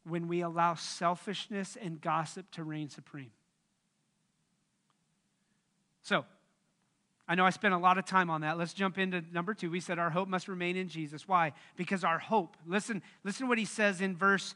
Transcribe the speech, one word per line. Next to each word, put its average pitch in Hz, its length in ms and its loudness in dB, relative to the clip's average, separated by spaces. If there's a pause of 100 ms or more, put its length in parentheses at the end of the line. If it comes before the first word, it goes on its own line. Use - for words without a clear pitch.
when 170 240 -4
we 175 140 0
allow 170 320 2
selfishness 185 1040 -4
and 165 220 -8
gossip 160 480 -4
to 165 140 -10
reign 151 260 -6
supreme. 135 400 -16 (2750)
So, 170 240 0 (1040)
I 170 40 0
know 185 100 6
I 190 60 6
spent 190 240 2
a 180 40 4
lot 180 200 6
of 185 80 -2
time 185 240 6
on 156 100 -2
that. 156 160 -2
Let's 170 160 -2
jump 196 240 0
into 185 260 0 (120)
number 175 180 -2
two. 185 180 -6
We 175 100 -2
said 170 180 -4
our 170 100 2
hope 180 200 0
must 185 200 -4
remain 180 300 -2
in 185 100 -4
Jesus. 151 400 -8
Why? 170 240 4 (240)
Because 180 260 -2
our 165 160 2
hope, 185 380 0 (100)
listen, 196 360 -4 (200)
listen 202 220 -6
to 262 60 -2
what 240 80 2
he 214 80 0
says 202 340 0
in 190 160 0
verse 190 400 2